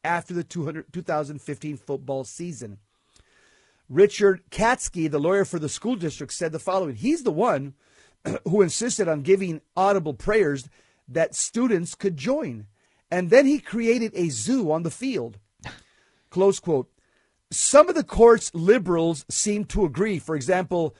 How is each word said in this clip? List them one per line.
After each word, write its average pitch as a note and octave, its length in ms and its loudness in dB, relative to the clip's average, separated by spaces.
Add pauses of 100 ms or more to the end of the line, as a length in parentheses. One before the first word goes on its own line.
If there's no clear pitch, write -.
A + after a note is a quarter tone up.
after E3+ 300 -4
the F3 100 -4
two D#3+ 220 -8
hundred, D#3+ 260 -10
two F3 80 -8
thousand D3+ 400 -4
fifteen D3 380 -10
football C3+ 460 -8
season. B2 520 -12 (1120)
Richard F#3+ 600 4
Katsky, F#3 600 -2
the D3 80 -2
lawyer F#3 280 0
for F3 120 -6
the D3+ 120 -6
school A#3+ 260 -6
district, D3+ 380 -8
said E3 180 -6
the D#3+ 60 -6
following. F3+ 380 -4
He's C#4 260 -2
the A#3+ 80 -2
one D3+ 420 0 (400)
<clears throat> - 320 -8
who G3+ 160 2
insisted G3 480 0
on D3 140 -2
giving F3+ 400 0 (120)
audible F#3 380 0
prayers D3 560 0 (400)
that D#3 260 -2
students A3 600 -2
could F3+ 240 -4
join. C#3+ 480 -4 (440)
And F3+ 200 -2
then C4+ 160 8
he C#4+ 140 2
created A#3 540 0
a F3 140 0
zoo D#3 440 0
on E3 100 -2
the E3 80 -4
field. B2+ 480 -6 (260)
<laughs> - 60 -14 (600)
Close F#3+ 280 4
quote. C#3+ 320 -2 (600)
Some - 380 6
of F4 60 0
the D4+ 80 0
court's A3+ 520 6
liberals E3+ 720 2
seem G#3 380 -2
to - 180 -2
agree. E3+ 340 0
For D#3+ 160 -6
example, E3 640 -2